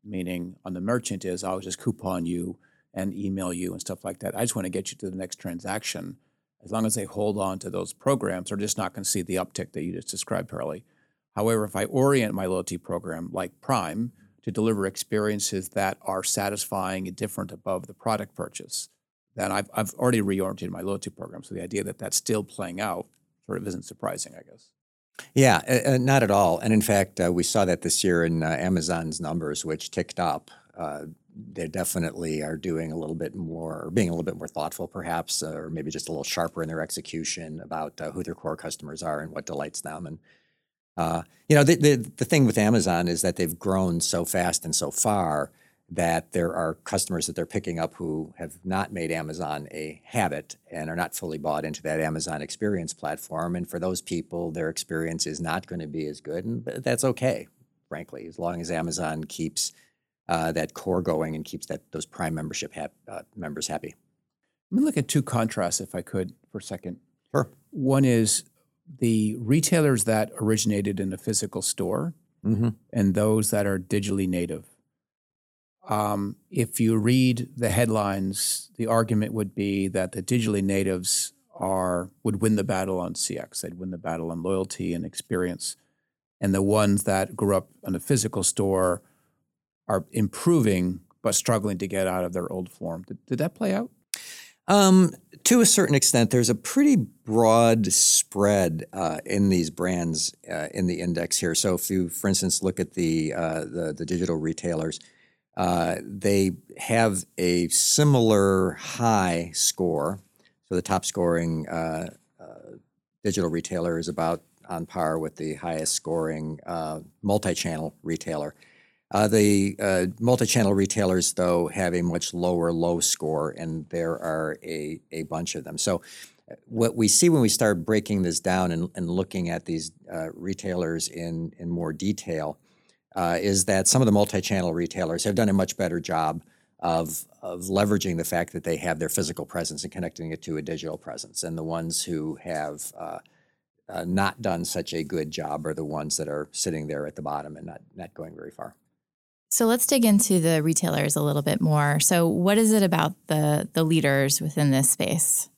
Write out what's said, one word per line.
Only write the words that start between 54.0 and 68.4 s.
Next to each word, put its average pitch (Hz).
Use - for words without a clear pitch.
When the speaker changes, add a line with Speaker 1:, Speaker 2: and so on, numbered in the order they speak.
Speaker 2:
people, 85
their 80
experience 82
is 76
not 85
gonna 85
be 76
as 76
good. 85
And 117
th-, -
that's 123
okay, 131
frankly, 76
as 80
long 85
as 82
Amazon 80
keeps, -
uh, 82
that 78
core 90
going 80
and 78
keeps -
that, 78
those -
Prime 82
membership -
hap-, 76
uh, -
members 76
happy. 76
Speaker 1:
Let 196
me 285
look 311
at 147
two 143
contrasts, 107
if 92
I 92
could, 92
for 107
a -
second. 90
Speaker 2:
Sure. 143
Speaker 1:
One 135
is 113